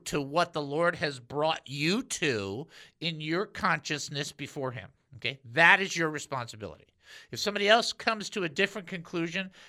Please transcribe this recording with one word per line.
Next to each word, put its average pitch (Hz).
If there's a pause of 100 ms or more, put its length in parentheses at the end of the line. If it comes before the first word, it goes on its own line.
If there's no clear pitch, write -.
to 156
what 151
the 151
Lord 160
has 147
brought 147
you 151
to 113 (320)
in 156
your 165
consciousness 156
before 131
him, 107 (280)
okay? 123 (120)
That 170
is 190
your 170
responsibility. 117 (460)
If 110
somebody 202
else 220
comes 220
to 196
a 165
different 170
conclusion, 175 (180)